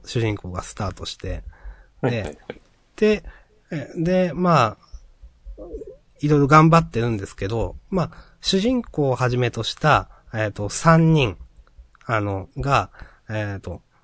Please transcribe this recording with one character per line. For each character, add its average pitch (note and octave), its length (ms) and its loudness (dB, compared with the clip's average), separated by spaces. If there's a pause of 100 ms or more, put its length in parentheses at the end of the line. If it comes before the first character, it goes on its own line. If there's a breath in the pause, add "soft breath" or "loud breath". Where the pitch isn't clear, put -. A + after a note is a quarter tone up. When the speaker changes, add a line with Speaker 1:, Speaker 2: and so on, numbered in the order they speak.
Speaker 1:
主 - 160 -4
人 G#2+ 160 -2
公 F2+ 160 -12
が F2+ 100 -10
ス - 120 -12
タ G2 160 -6
ー - 40 -8
ト G2+ 120 -14
し - 100 -12
て、 F#2 260 -10 (600 soft breath)
Speaker 2:
は B2+ 80 0
い A#2+ 60 -2
は A2 40 -4
い - 40 -6
は D#2 60 -8
い。 - 80 -16 (580)
Speaker 1:
で、 G#3+ 280 2 (460 soft breath)
で、 C#3 260 -8
で、 F3+ 380 0
ま D3+ 440 2
あ、 - 840 -20 (560)
い D3 80 -2
ろ D3+ 80 4
い C#3+ 40 6
ろ C#3+ 60 4
頑 D#3 220 8
張 E3 180 4
っ - 40 -14
て A2+ 100 -4
る A#2+ 80 0
ん A2+ 80 -2
で G2 80 -8
す - 100 -12
け G2 140 -6
ど、 G#2+ 280 -4 (120)
ま F3+ 240 -2
あ、 - 120 -20 (180 loud breath)
主 - 180 0
人 A#3+ 220 0
公 C#3+ 280 -2
を B2+ 40 2
は B2 160 0
じ B2 80 0
め B2 120 0
と - 120 -8
し - 120 -6
た、 B2+ 360 2 (220 soft breath)
え A2 160 -2
っ G2+ 40 -8
と、 G#2 160 -6
三 D#3+ 440 4
人、 C3 240 2 (680)
あ A2 160 0
の、 G2 360 -4
が、 B2 340 0 (380 loud breath)
え G#2 300 -6
っ - 20 -14
と、 F2 220 -12 (220)